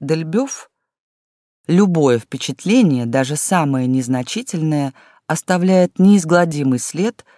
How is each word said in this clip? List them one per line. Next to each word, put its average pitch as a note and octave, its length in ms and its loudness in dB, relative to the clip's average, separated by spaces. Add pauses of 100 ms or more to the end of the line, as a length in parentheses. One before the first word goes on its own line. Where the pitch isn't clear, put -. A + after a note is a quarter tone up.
Дельбев, D#3+ 680 -4 (1000)
«любое D#3+ 500 2
впечатление, C#3+ 880 0
даже C3 300 -2
самое C#3+ 520 -2
незначительное, C3+ 1080 -4 (340)
оставляет F3+ 720 0
неизгладимый E3 800 2
след, G3 440 -6 (140)